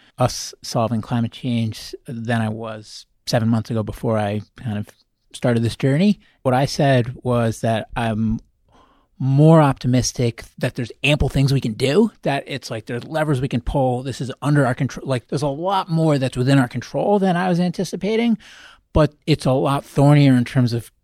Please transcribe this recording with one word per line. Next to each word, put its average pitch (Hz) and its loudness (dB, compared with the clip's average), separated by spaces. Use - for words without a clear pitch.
us - -4
solving 113 -2
climate 117 -4
change 113 -6
than 117 -4
I 110 -2
was 110 -12
seven 117 0
months 113 0
ago 113 -2
before 110 -4
I 104 -2
kind 110 -8
of 107 -8
started 117 0
this 113 -2
journey. 160 2
What 127 0
I 135 2
said 127 0
was 120 0
that 113 -2
I'm 113 -2
more 151 6
optimistic 127 0
that - -6
there's 120 -8
ample 143 2
things 135 2
we 135 2
can 113 -4
do, 185 2
that 143 -2
it's 139 -12
like 113 -10
there's 120 -8
levers 151 -2
we 135 -4
can 120 -2
pull. 127 -2
This 135 -8
is 110 -6
under 143 2
our 123 0
control. - -6
Like, 131 -4
there's 143 -4
a 147 -2
lot 180 -4
more 160 2
that's 127 -2
within 139 2
our 123 2
control - -2
than 185 0
I 185 -2
was 175 0
anticipating, 202 -2
but 151 4
it's 151 0
a 139 2
lot 139 0
thornier 143 6
in 123 4
terms 123 0
of 117 -6